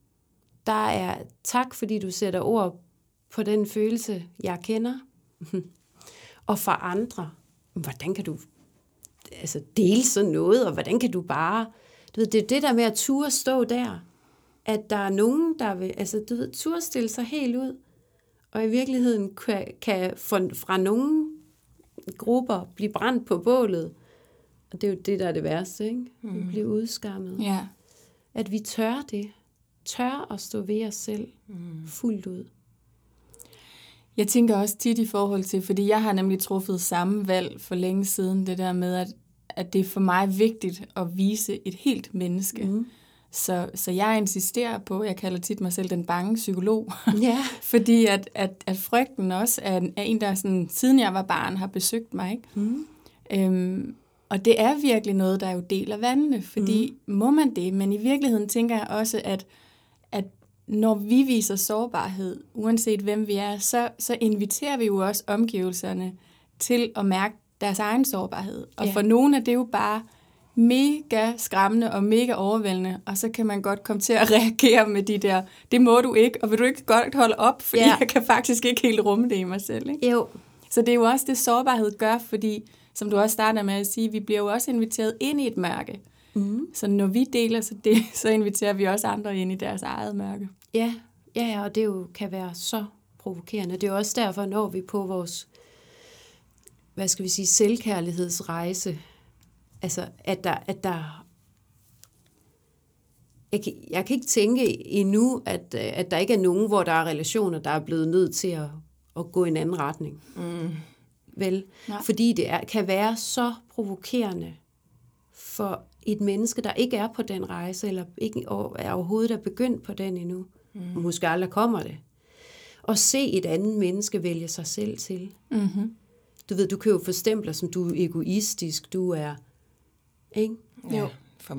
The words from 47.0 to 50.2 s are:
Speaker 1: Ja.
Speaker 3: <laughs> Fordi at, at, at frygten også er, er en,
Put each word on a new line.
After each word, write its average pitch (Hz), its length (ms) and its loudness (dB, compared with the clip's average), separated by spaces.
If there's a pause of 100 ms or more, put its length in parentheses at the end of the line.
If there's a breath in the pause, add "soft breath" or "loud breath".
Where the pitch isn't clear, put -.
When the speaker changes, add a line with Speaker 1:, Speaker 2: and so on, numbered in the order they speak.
Speaker 1:
Ja. 240 180 4 (180)
Speaker 3:
<laughs> - 60 -18 (100)
Fordi 226 340 6
at, 196 280 2
at, 190 320 -4
at 190 100 -2
frygten 233 560 0
også 208 320 0
er, 185 160 2 (160)
er 208 60 -4
en, 220 180 0